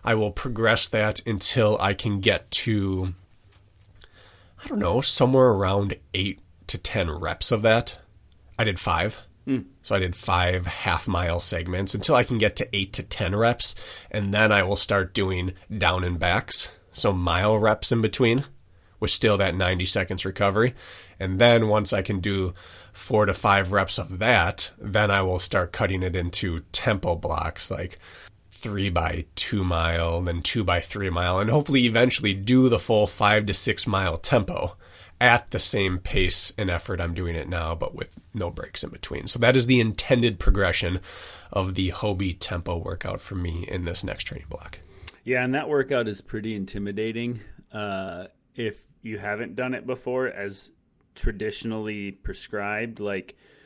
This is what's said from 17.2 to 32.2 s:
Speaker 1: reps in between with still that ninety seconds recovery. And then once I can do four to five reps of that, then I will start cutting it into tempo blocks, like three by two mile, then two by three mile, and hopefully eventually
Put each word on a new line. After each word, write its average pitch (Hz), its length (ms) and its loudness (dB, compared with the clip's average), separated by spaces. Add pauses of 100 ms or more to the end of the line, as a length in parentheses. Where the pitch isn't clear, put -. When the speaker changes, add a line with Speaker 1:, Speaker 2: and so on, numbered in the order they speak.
Speaker 1:
reps 110 340 2
in 117 80 2
between 117 440 2 (540)
with - 120 -2
still 104 280 4
that 95 160 2
ninety 92 320 0
seconds 92 380 -2
recovery. 101 500 2 (460)
And 95 180 -2
then 117 300 6
once 104 240 2
I 101 100 0
can 98 180 -2
do 95 340 -2 (380)
four 107 340 2
to 95 80 2
five 98 380 2
reps 95 260 0
of 90 200 -8
that, 101 600 2
then 104 320 2
I 98 120 4
will 92 160 0
start 90 340 -2
cutting 95 300 0
it 90 140 -2
into 87 440 -4 (120)
tempo 87 420 0
blocks, 80 560 -4
like - 280 -8 (520)
three 101 380 -4
by 85 460 -2
two - 280 0
mile, 85 600 0
then 85 200 -2
two 107 220 0
by 87 160 2
three 98 300 -4
mile, 90 280 0
and 107 120 0
hopefully 139 340 4
eventually 117 480 2